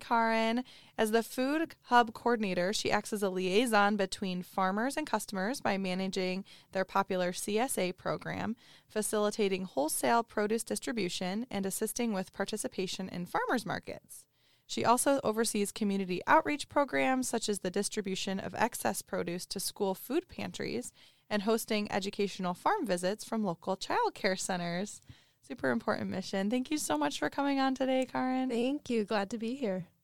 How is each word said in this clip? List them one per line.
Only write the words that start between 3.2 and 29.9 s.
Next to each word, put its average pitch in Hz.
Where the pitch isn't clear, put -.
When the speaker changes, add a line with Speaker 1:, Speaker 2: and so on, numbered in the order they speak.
Speaker 1:
a 196
liaison 202
between 185
farmers 202
and 311
customers 208
by 202
managing 185
their 190
popular 185
C 214
S 262
A 180
program, 180
facilitating 208
wholesale 240
produce 220
distribution, 208
and 196
assisting 220
with 190
participation 196
in 175
farmers 359
markets. -
She -
also 254
oversees 214
community 196
outreach 294
programs 262
such 233
as 202
the 185
distribution 190
of 185
excess 220
produce 180
to -
school 190
food 320
pantries -
and 208
hosting 214
educational 196
farm 359
visits 185
from 220
local 190
child 415
care 190
centers. 175
Super 262
important 214
mission. 196
Thank 254
you 302
so 302
much 294
for 302
coming 277
on 269
today, 262
Karin. 262
Speaker 2:
Thank 254
you. 220
Glad 202
to 240
be 226
here. 190